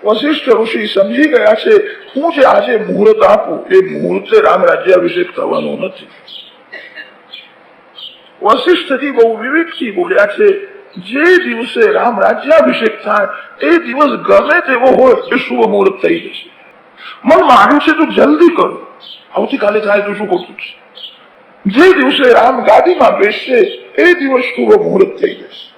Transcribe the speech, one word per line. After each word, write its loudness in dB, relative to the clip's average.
વશિષ્ઠ -2
ઋષિ 0
સમજી 0
ગયા 2
છે, 2
હું -2
જે 2
આજે 2
મુહૂર્ત 2
આપું, 0
એ 2
મુહૂર્તે 0
રામ 2
રાજ્યાભિષેક 0
થવાનો -6
નથી. -12
વશિષ્ઠજી 0
બહુ 2
વિવેકથી -6
બોલ્યા -2
છે, 0
જે 0
દિવસે -2
રામ -2
રાજ્યાભિષેક 0
થાય, -2
એ 2
દિવસ -2
ગમે 2
તેવો -2
હોય, 4
એ -2
શુભ -2
મુહૂર્ત 0
થઈ -2
જશે. -18
મનમાં 4
આવ્યું 4
છે, 0
તું -2
જલ્દી 4
કર, -2
આવતીકાલે -2
થાય -2
તો -6
શું -8
ખોટું -6
છે? -18
જે 4
દિવસે 2
રામ 2
ગાદીમાં 2
બેસશે, -2
એ 4
દિવસ -2
શુભ 0
મુહૂર્ત -2
થઈ -4
જશે. -20